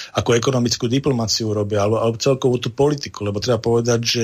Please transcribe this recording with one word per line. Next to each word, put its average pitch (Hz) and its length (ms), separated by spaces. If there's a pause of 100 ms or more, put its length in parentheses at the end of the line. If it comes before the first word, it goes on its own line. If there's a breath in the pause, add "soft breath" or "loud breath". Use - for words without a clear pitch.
(120)
akú 117 240
ekonomickú 120 560
diplomáciu 117 640
robia, 104 320
alebo, 110 160
alebo 113 160
celkovú 127 400
tú - 80
politiku. 139 560
Lebo 101 160
treba 120 160
povedať, 117 480
že 117 200